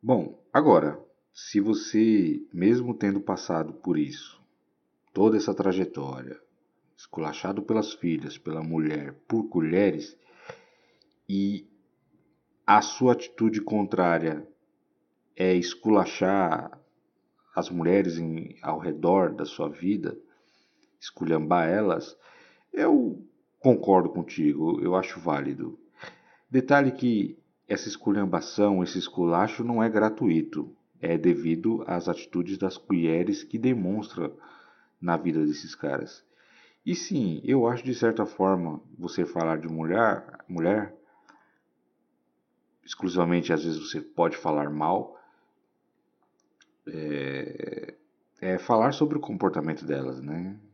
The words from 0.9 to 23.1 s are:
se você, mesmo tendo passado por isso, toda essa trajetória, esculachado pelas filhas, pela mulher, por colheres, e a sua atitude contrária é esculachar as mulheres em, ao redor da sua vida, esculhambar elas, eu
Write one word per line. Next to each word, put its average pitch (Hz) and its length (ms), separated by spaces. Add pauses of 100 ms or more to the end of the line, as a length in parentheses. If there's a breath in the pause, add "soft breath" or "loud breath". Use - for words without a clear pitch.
se - 280
você, 104 800 (100)
mesmo 117 420
tendo 98 260
passado 85 540
por 85 240
isso, - 440 (720)
toda 107 240
essa 95 180
trajetória, 69 880 (560)
esculachado 95 680
pelas 110 300
filhas, 80 460
pela 80 240
mulher, 78 500 (160)
por 110 200
colheres, 87 680 (1120 loud breath)
e 98 400 (960)
a 107 140
sua 127 320
atitude 110 480
contrária 87 880 (880)
é 92 180
esculachar 92 1300 (720)
as 85 160
mulheres 87 480
em, 80 420
ao 78 180
redor 147 540
da - 120
sua - 240
vida, 87 500 (840 soft breath)
esculhambar 80 680
elas, 92 480 (560 soft breath)
eu 269 520 (360)